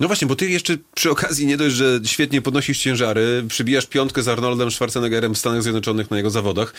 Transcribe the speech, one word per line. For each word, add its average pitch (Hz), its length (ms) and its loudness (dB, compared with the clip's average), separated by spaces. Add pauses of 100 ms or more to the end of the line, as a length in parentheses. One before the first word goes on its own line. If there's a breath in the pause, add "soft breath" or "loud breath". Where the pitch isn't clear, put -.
No 147 60 0
właśnie, 190 220 0
bo 131 80 0
ty 190 140 -2
jeszcze 175 260 0 (180)
przy - 160 0
okazji 147 360 0
nie 139 100 2
dość, 147 200 2
że 127 280 4
świetnie 139 380 0
podnosisz 139 360 -2
ciężary, 120 720 0
przybijasz 127 380 0
piątkę 135 360 0
z 113 60 -2
Arnoldem 120 420 0
Schwarzeneggerem 113 640 0
w 101 40 -4
Stanach 117 240 0
Zjednoczonych 110 480 -2
na 107 60 -2
jego 101 140 0
zawodach, 101 480 -2